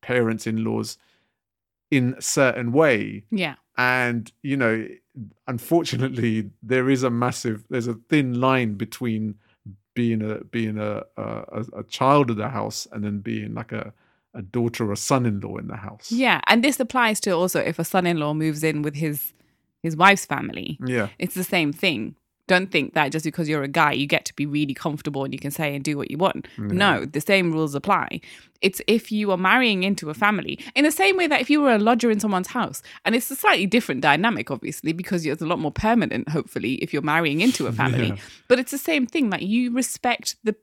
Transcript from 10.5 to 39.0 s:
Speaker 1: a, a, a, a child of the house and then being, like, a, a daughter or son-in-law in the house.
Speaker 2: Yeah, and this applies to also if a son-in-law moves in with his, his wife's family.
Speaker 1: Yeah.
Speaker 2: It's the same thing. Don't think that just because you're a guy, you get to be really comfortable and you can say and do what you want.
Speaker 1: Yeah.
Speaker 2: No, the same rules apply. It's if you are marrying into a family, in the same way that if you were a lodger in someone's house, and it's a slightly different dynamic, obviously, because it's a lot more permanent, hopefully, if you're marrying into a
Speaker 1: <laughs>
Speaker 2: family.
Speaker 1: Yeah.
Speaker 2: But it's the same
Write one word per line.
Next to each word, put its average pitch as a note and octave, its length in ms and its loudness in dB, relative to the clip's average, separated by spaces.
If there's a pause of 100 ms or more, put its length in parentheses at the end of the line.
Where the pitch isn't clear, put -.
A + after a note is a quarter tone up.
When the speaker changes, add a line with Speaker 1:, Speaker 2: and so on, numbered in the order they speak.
Speaker 1:
a, G#2 260 -4 (140)
a, A2 60 -8
a, A2 420 -8 (140)
a A2 40 -8
child C3+ 460 4
of A2+ 80 0
the G#2+ 120 -4
house G#2+ 420 -8
and G#2+ 120 -8
then G#2 160 -4
being, G#2+ 340 -6
like, A2+ 180 -10
a, G#2+ 220 -10 (400)
a A#2 80 -12
daughter A#2 500 -2
or G2+ 40 -2
son-in-law G#2+ 640 -2
in A2 100 -10
the - 100 -10
house. G#2 340 -12
Speaker 2:
Yeah, A#3 360 2
and A3+ 160 6
this C#4 160 2
applies A#3 420 0
to G3+ 100 0
also F3+ 300 2
if - 180 -2
a E3 60 0
son-in-law E3+ 480 0
moves D#3 300 -2
in D3+ 180 0
with D3+ 140 -4
his, D3+ 360 -4 (500)
his E3 140 -2
wife's F#3+ 300 6
family. C3 600 -8
Speaker 1:
Yeah. A#2+ 220 0 (120)
Speaker 2:
It's - 160 -4
the F3+ 100 -4
same D#3+ 260 0
thing. D3 440 -2 (320)
Don't F#3 240 4
think D3 220 0
that D3 180 2
just D#3+ 140 -4
because D#3 240 -2
you're D3+ 140 0
a C#3 40 -4
guy, D3 260 4
you C#3 120 0
get D3+ 200 0
to - 100 -10
be C#3+ 100 -4
really C#3+ 300 -2
comfortable D3 480 -4
and C3+ 100 -6
you C3+ 60 -8
can C#3+ 100 -6
say C#3+ 240 -4
and C#3 100 -6
do D3 140 -2
what - 140 -6
you - 60 -8
want. - 300 -2 (120)
Speaker 1:
Yeah. G#2+ 80 -6
Speaker 2:
No, F3+ 380 2
the D3 160 -4
same F#3+ 300 2
rules D#3 220 -2
apply. E3+ 480 0 (400)
It's - 240 0
if G#3+ 260 2
you G#3 200 0
are F#3 60 2
marrying G3+ 440 4
into F3+ 300 -2
a - 20 -6
family, G#3 460 0 (160)
in C#4 80 4
the D4+ 80 6
same F#4+ 260 2
way F4+ 80 2
that D4 160 2
if B3+ 80 -4
you D4 120 6
were C4+ 120 6
a G#3+ 60 4
lodger A3+ 320 4
in G#3+ 80 0
someone's G3 300 -2
house, G#3 340 -6 (200)
and A3 120 0
it's B3 160 -2
a C4+ 40 -8
slightly C#4 300 2
different F3 360 0
dynamic, D3+ 500 2
obviously, D3+ 420 -6
because F3 320 -4
it's D3+ 160 -2
a E3 60 -4
lot E3+ 100 0
more D3+ 140 -4
permanent, G#3+ 580 0
hopefully, D3 460 -2
if - 180 -6
you're D3 80 0
marrying D#3 400 0
into A#3+ 240 2
a A2+ 60 -2
Speaker 1:
<laughs> G#2+ 100 -2
Speaker 2:
family. A#2+ 280 2
Speaker 1:
Yeah. G2+ 80 -4 (300)
Speaker 2:
But B3 120 4
it's B3+ 120 -6
the C#4+ 60 -6
same C#4+ 300 0